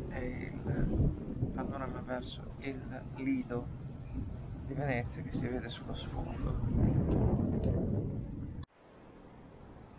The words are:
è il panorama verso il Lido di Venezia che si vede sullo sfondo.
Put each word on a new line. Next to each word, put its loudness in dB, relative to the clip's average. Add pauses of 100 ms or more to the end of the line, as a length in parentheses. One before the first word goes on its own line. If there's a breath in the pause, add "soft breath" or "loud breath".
è -4
il 2
panorama -2
verso -4
il -6 (120)
Lido 0 (1000)
di -4
Venezia 0
che -6
si 0
vede -2
sullo -6
sfondo. -2 (3500)